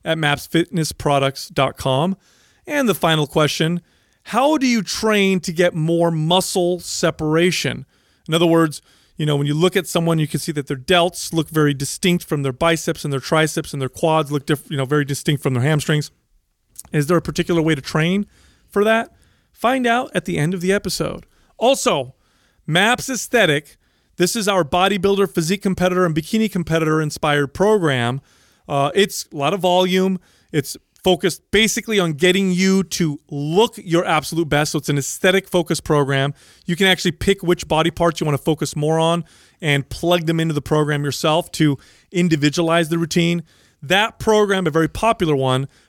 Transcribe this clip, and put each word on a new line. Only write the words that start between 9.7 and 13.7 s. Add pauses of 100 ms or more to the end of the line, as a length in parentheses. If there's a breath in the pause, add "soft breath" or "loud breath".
at
someone,
you
can
see
that
their
delts
look
very
distinct
from
their
biceps,
and
their
triceps